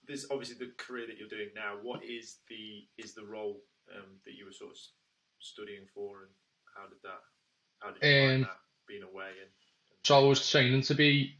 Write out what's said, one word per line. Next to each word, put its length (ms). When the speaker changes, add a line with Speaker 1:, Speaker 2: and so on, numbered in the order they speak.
Speaker 1:
this, 220
obviously 340
the 140
career 280
that 120
you're 100
doing 260
now. 280
What 220
is 340
the, 380
is 180
the 100
role, 360
um, 300
that 100
you 120
were 60
sort 180
of 60
s-, 160
studying 560
for, 280
and 80
how 140
did 140
that, 180
how 100
did 120
you 260
find 60
Speaker 2:
Um, 80
Speaker 1:
that, 160
being 140
away 260
and, 220
and 540
Speaker 2:
so 140
I 80
was 240
training 320
to 120
be 460